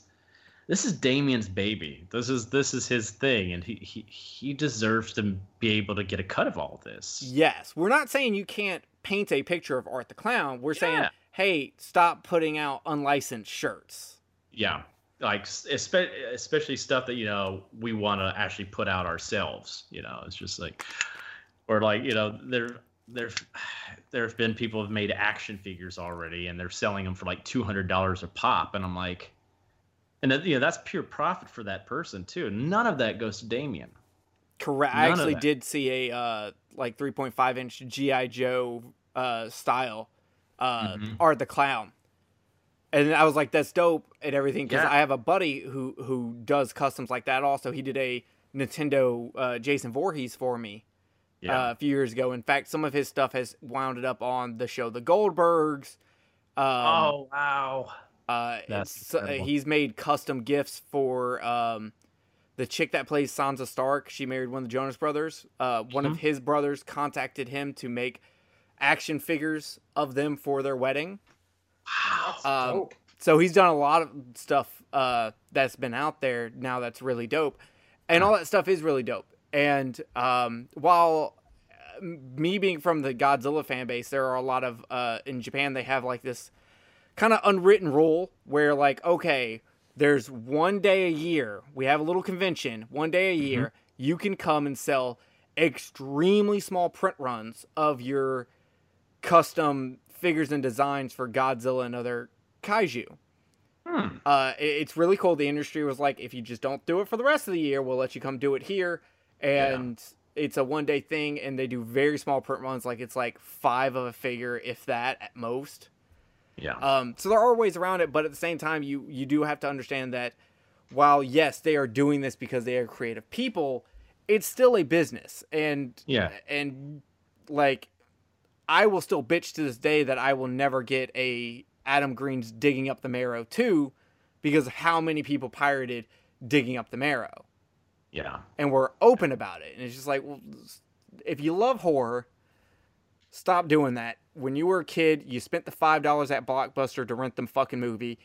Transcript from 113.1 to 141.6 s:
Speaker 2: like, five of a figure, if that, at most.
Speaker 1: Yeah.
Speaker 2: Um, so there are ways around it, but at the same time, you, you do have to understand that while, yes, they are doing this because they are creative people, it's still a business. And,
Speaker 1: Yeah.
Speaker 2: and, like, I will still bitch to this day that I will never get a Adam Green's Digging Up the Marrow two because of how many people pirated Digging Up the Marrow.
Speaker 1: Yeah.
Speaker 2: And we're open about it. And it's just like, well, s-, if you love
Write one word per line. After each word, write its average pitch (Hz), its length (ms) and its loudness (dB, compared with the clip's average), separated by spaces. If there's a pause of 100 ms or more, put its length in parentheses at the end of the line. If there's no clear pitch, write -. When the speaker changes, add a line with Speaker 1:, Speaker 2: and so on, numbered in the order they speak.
Speaker 2:
like, 120 240 -4
five 127 560 0
of 127 100 -2
a 120 60 -8
figure, 123 460 -4
if - 280 -10
that, 127 340 -2
at - 160 -16
most. 123 520 -8 (680)
Speaker 1:
Yeah. 65 200 -6
Speaker 2:
Um, 131 420 2
so 190 100 -2
there 220 120 6
are 240 140 8
ways 214 220 4
around 180 240 0
it, 156 120 2
but 156 120 2
at 156 60 -4
the 143 60 -12
same 170 220 -4
time, 156 240 -2
you, 139 260 -6
you 135 180 -6
do 147 180 4
have 147 160 0
to 147 80 -2
understand 131 460 -4
that 123 200 -4 (560)
while, 143 320 8
yes, 139 380 4
they 156 160 2
are 139 120 2
doing 143 320 4
this 135 160 -4
because 123 280 -4
they 123 140 0
are 120 80 0
creative 113 440 -8
people, 165 540 -2 (440)
it's 214 180 4
still 247 300 6
a 190 80 6
business. 127 580 0 (100)
And, 147 540 -2
Speaker 1:
Yeah. 107 240 2 (180)
Speaker 2:
and, 143 540 -8 (460)
like, 143 400 0 (800)
I 175 180 6
will 190 140 4
still 151 240 0
bitch 165 300 0
to 156 80 -4
this 127 160 -4
day 151 260 4
that 131 140 0
I 135 160 2
will 131 140 -2
never 131 340 0
get 131 340 -2
a 120 480 -4 (220)
Adam 139 280 2
Green's 127 380 -4
Digging 135 360 2
Up 131 120 -6
the 131 80 -8
Marrow 123 360 -2
two 170 480 2 (500)
because 147 260 4
of - 60 -10
how 165 260 2
many 160 240 -2
people 135 240 -4
pirated 127 580 -2 (400)
Digging 127 300 2
Up 117 140 -10
the 120 60 -10
Marrow. 131 480 -4 (640)
Speaker 1:
Yeah. 67 280 -8 (180)
Speaker 2:
And 143 160 0
we're 131 180 4 (120)
open 180 300 6
about 98 280 -8
it. 76 140 -16
And 123 100 -14
it's 120 100 -10
just 135 120 -16
like, 139 180 0
well, 139 160 -14 (240)
s-, - 160 -20 (460)
if 143 160 -4
you 160 120 0
love 226 280 2